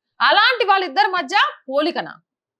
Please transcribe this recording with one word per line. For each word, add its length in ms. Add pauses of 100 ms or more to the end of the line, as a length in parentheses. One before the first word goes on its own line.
(200)
అలాంటి 440
వాళ్ళిద్దరి 440
మధ్య 280 (320)
పోలికనా? 460 (460)